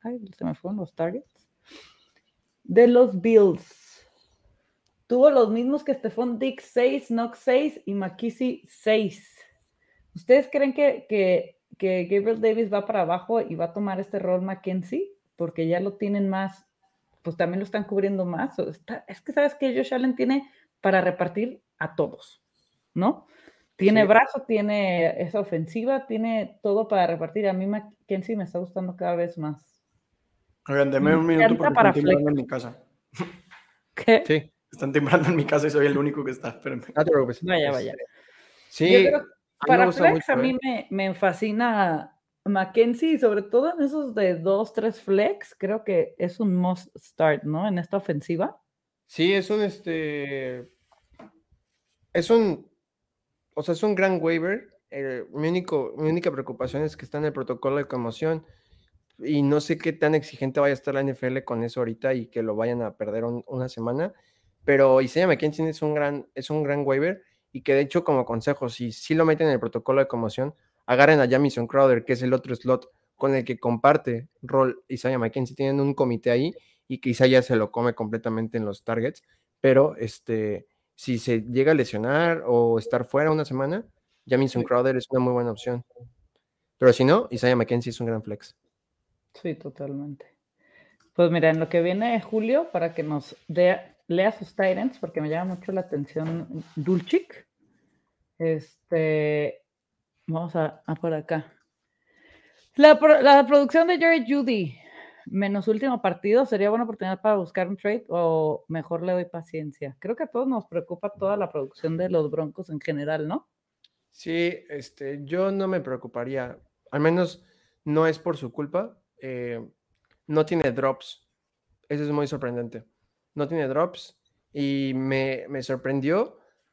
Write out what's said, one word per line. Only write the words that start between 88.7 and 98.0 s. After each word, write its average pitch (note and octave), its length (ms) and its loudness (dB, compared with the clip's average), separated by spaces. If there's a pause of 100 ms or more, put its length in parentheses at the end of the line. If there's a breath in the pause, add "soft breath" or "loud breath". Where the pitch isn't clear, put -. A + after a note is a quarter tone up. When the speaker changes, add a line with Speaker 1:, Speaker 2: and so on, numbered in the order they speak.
Speaker 1:
Sí, E3+ 220 -8
totalmente. C#3+ 800 -14 (800)
Pues F3 180 4
mira, D#3+ 180 4
en D#3+ 80 2
lo D#3+ 100 -2
que E3+ 140 2
viene G#3 380 0
Julio, A#3+ 500 0
para E3+ 240 -4
que E3 80 -6
nos D3+ 340 -6 (120)
dé, F3+ 300 2 (300)
lea F#3 240 2
sus - 220 -16
tight F#3+ 220 0
ends, A#3+ 220 -4
porque - 240 -8
me D3+ 80 -4
llama F3+ 240 -4
mucho F3+ 180 -10
la F#3+ 100 -4
atención D#3+ 800 -8 (140)
Dulcich. F3+ 680 -2 (920)